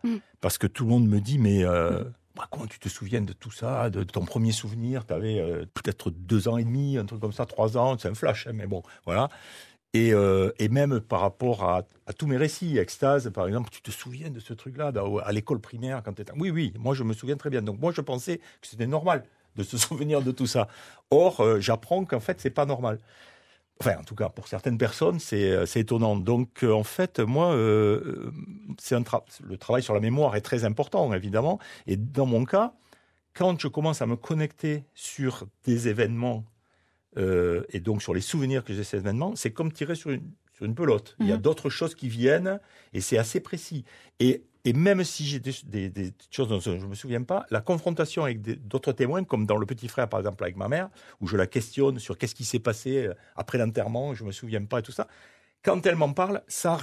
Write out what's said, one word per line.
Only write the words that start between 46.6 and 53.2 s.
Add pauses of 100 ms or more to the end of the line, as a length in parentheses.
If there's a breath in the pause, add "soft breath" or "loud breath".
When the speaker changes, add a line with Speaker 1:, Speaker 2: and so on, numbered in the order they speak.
Speaker 2:
je (160)
me
souviens
pas,
la
confrontation
avec
des,
d'autres
témoins,
comme
dans
Le
Petit
Frère,
par
exemple,
avec
ma
mère, (320 loud breath)
où
je
la
questionne
sur
qu'est-ce
qui
s'est
passé,
euh, (220 soft breath)